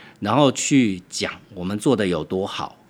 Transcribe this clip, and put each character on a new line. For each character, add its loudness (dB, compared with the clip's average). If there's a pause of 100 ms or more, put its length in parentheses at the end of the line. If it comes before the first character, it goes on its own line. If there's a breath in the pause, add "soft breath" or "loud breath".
(200 loud breath)
然 0
后 6
去 2
讲 -6 (220)
我 -8
们 -4
做 2
的 2
有 -2
多 -4
好， -10 (120)